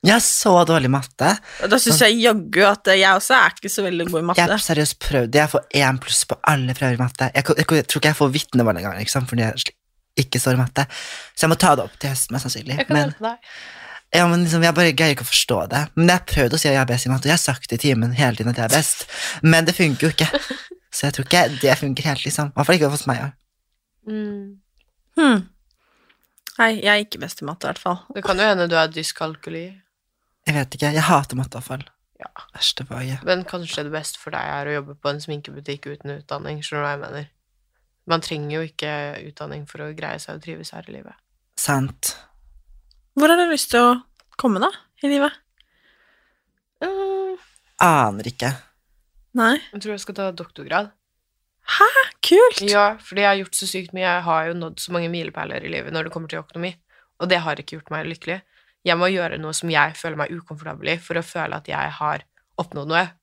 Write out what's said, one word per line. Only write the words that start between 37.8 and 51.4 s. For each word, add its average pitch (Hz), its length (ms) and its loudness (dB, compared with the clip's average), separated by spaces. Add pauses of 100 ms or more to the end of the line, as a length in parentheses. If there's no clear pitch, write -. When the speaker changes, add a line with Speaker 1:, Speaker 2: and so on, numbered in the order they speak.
Speaker 3:
Man 165 160 0
trenger 147 300 -8
jo 160 100 -6
ikke 151 280 -8 (360)
utdanning 147 400 -16
for 147 160 -16
å 151 80 -12
greie 156 240 -10
seg 160 220 -16
og - 80 -20
trives 160 260 -16
her 170 160 -18
i - 80 -16
livet. - 160 -20 (440)
Speaker 1:
Sant. - 580 -2 (960)
Speaker 2:
Hvor 302 160 4
har 339 80 8
du 349 160 2
lyst - 220 -4
til 240 160 6
å - 20 4 (480)
komme 214 220 2
da, 381 80 0 (340)
i 277 80 2
livet? 285 240 0 (1400)
Speaker 3:
Mm. 381 560 -4 (420)
Speaker 1:
Aner 120 520 4
ikke. 123 200 -4 (840)
Speaker 2:
Nei. 240 200 4 (180)
Speaker 3:
Jeg 208 100 -12
tror 214 100 -8
jeg 196 100 -10
skal 196 140 -12
ta 196 180 -4
doktorgrad. 170 540 -6 (760)